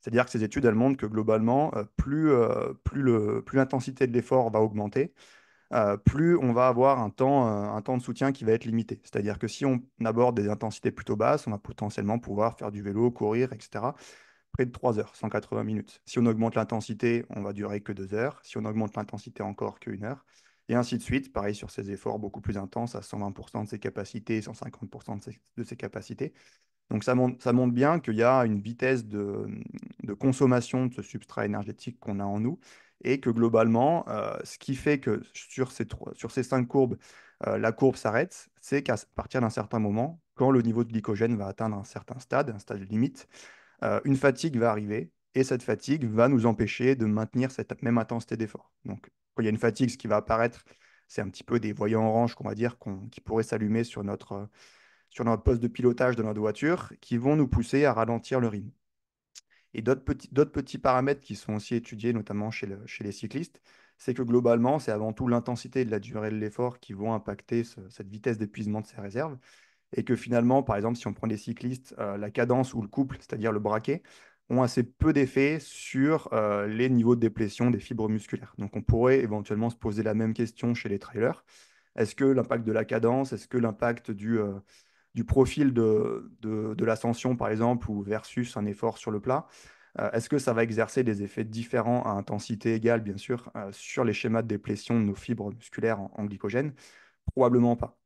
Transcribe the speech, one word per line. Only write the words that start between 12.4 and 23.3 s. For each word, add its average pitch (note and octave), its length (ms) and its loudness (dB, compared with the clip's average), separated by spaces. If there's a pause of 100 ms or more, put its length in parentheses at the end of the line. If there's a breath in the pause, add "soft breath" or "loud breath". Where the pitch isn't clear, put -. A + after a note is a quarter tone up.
faire G#2+ 140 -8
du G2+ 100 -10
vélo, G#2 300 0
courir, A#2+ 400 -2
et G#2+ 80 -14
cetera, A2+ 340 -6 (600 loud breath)
près B2+ 120 0
de A#2+ 60 -8
trois A#2 280 0
heures, - 180 -6
cent A2 100 -6
quatre-vingts A2 380 -4
minutes. G#2+ 400 -6
Si - 120 -6
on A#2 100 4
augmente A2+ 280 2
l'intensité, A#2 760 0
on G#2 120 -8
va G2+ 100 -6
durer G2+ 300 -6
que G#2 100 -10
deux G2 220 -8
heures. A#2+ 300 -4
Si - 140 -12
on A2 60 -6
augmente G#2+ 320 -2
l'intensité G#2+ 480 -10
encore, G2+ 380 -8
que A2 100 -10
une G2+ 140 -8
heure. C3+ 200 -10 (440 soft breath)
Et A#2 60 0
ainsi A#2+ 220 0
de - 60 -6
suite, C3+ 300 -4
pareil G2+ 200 -2
sur G2+ 180 -12
ces G2+ 200 -8
efforts G#2+ 280 -6
beaucoup G#2 200 -10
plus G2+ 180 -6
intenses, A#2 380 -8
à G#2+ 60 -8
cent G#2+ 180 -12
vingt G2+ 140 -6